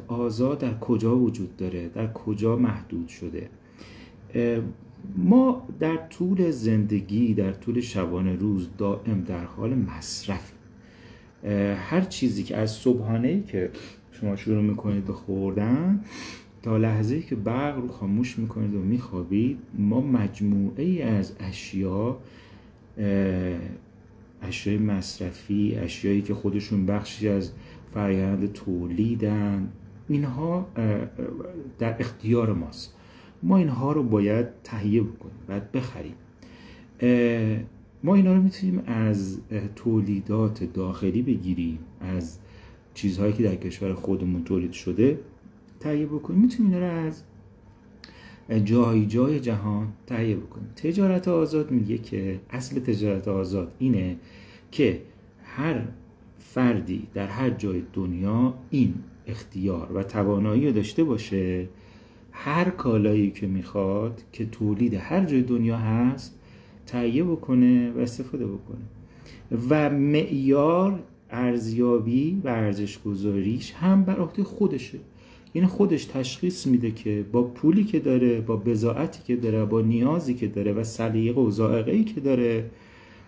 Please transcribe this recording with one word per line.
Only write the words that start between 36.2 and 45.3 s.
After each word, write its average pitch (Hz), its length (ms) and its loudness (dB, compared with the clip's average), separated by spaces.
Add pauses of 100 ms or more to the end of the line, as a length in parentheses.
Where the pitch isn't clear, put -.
اه، 117 580 2 (460)
ما 175 100 4
اینا 185 200 8
رو 190 80 6
می‌تونیم 185 440 0
از، 104 540 0 (100)
اه، 107 100 -2 (160)
تولیدات 104 880 0
داخلی 95 580 -2
بگیریم، 90 560 -2 (220)
از 90 380 -6 (560)
چیزهایی 101 380 0
که 110 100 0
در 98 120 2
کشور 92 400 -4
خودمون 90 500 -2
تولید 90 280 -2
شده 120 460 2 (640)